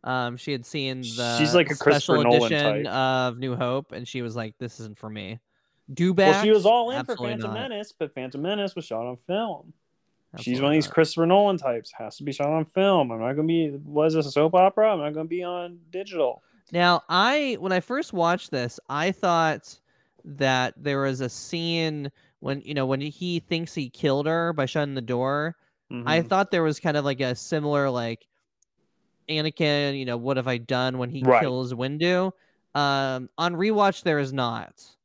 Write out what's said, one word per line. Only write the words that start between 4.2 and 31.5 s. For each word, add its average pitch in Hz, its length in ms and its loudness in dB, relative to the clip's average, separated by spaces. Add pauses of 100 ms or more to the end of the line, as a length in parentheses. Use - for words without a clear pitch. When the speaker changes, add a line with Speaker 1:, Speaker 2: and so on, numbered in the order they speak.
Speaker 1:
was 117 120 -8
like, 110 220 -8
"This 120 220 -10
isn't 107 180 -14
for 110 120 -14
me." 107 300 -12 (540)
Dewbacks? 175 240 2 (140)
Speaker 2:
Well, 202 120 4
she 214 80 6
was 202 140 6
all 233 260 6
in 269 40 -6 (100)
for 254 60 -6
Speaker 1:
Absolutely 240 220 -4
Speaker 2:
Phantom 220 200 -6
Speaker 1:
not. 247 160 -6
Speaker 2:
Menace, 208 280 -10
but 143 160 -6
Phantom 131 280 -10
Menace 196 340 -4
was 170 100 -10
shot 113 200 -6
on 123 120 -8
film. 196 560 -6 (640)
She's - 20 -12 (180)
Speaker 1:
Absolutely 135 60 0
Speaker 2:
one 143 80 4
of 156 60 4
these 147 100 2
Speaker 1:
not. - 60 -12
Speaker 2:
Christopher 165 340 2
Nolan 196 300 4
types. 123 400 -4
Has 107 200 -12
to 143 60 -14
be 143 80 -6
shot 143 180 -2
on 160 160 0
film. 185 460 2
I'm 113 80 -6
not 123 140 -2
gonna 156 140 0
be, 165 240 0 (120)
was 151 320 2
this 151 100 0
a 139 60 -8
soap 160 240 2
opera? 196 380 6
I'm 170 60 -2
not 147 140 -4
gonna 160 140 -6
be 175 160 -6
on 175 360 -8 (120)
digital. 180 500 -2 (300)
Speaker 1:
Now, 175 380 4
I, 247 500 2
when 185 140 -4
I 185 80 2
first 277 320 -6
watched 175 360 0
this, 123 300 -4 (100)
I 156 220 -2
thought 165 680 0 (460)
that 131 580 0
there 139 200 -2
was 135 200 -2
a 127 80 -4
scene 160 800 -4 (300)
when, 139 220 -6
you 147 120 -10
know, 135 120 0
when 135 160 -2
he 165 400 -4
thinks 165 340 -6
he 135 140 -6
killed 143 360 0
her 165 280 0
by 147 120 0
shutting 143 300 -4
the 127 60 -4
door. 135 560 -2 (340)
I - 20 -12 (260)
Speaker 2:
Mm-hmm. 165 100 -2
Speaker 1:
thought 196 200 2
there 170 140 2
was 151 160 0
kind 156 160 -2
of, 147 80 0
like, 139 160 -2
a 127 160 -2
similar, 147 540 0
like, 117 360 -4 (1040)
Anakin, 147 680 0
you 131 80 -6
know, 120 120 -2
"What 131 200 0
have 127 100 -2
I 123 100 0
done?" 127 400 -2
when 123 120 -4
he 131 140 -6
Speaker 2:
Right. 127 180 6
Speaker 1:
kills 127 320 -2